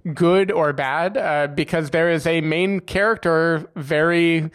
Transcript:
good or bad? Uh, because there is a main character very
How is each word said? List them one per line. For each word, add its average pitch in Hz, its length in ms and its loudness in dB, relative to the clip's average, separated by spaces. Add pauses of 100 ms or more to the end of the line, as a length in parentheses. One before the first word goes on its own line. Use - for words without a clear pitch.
(140)
good 185 380 4
or 151 200 0
bad? 147 440 -2
Uh, 147 320 0
because 147 420 -4
there 170 200 2
is 160 160 -2
a 165 140 2
main 175 400 0
character 165 920 0
very 165 800 0